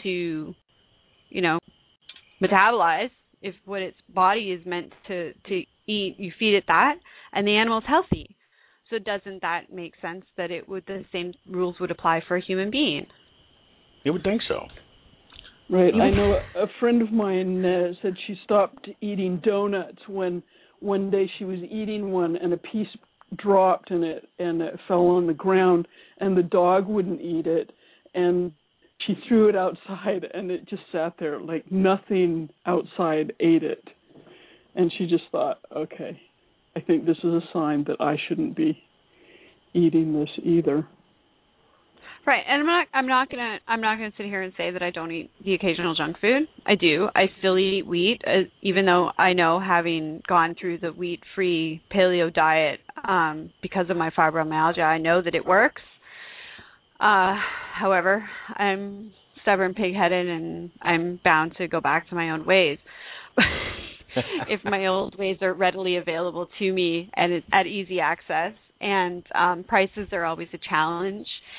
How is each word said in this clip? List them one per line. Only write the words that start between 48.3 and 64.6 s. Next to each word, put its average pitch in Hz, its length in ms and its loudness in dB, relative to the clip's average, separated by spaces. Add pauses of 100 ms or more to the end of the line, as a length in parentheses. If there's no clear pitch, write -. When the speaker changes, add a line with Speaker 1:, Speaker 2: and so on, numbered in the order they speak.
Speaker 1:
even 196 240 0
though 180 320 4
I 180 160 4
know, 170 260 2
having 170 680 -2
gone 170 320 2
through 175 200 -6
the 165 160 -6
wheat-free 170 880 -4 (120)
paleo 180 400 4
diet, 160 460 2 (260)
um, 165 460 0 (100)
because 185 280 -2
of 180 80 0
my 160 140 0
fibromyalgia, 160 680 2
I 160 200 2
know 170 220 4
that 170 140 -4
it 156 100 -2
works. 208 360 4 (1160)
Uh, 196 380 4 (380)
however, 190 500 2 (320)
I'm 202 560 -4 (300)
stubborn, 190 320 2
pig-headed, 185 560 0
and 165 420 -8 (100)
I'm 175 440 0
bound 165 320 4
to 180 100 -4
go 160 140 -2
back 156 260 0
to 180 80 -10
my 165 160 -2
old 156 160 -6
ways. 180 300 4 (600)
<laughs> - 60 4 (1040)
If 202 160 -2